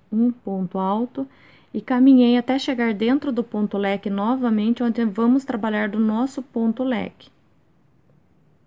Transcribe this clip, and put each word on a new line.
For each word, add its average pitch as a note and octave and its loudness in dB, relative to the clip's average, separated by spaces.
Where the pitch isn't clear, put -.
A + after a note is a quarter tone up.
um A#3 2
ponto F#3+ -6
alto, A#3 -2
e G#3+ -6
caminhei B3 6
até B3+ 0
chegar A#3+ -2
dentro B3 0
do A#3 -2
ponto G#3 -4
leque G3+ -2
novamente, A3+ 0
onde A#3 0
vamos A#3 2
trabalhar G#3+ -2
do G#3+ -2
nosso A3+ -2
ponto A3+ -4
leque. - -6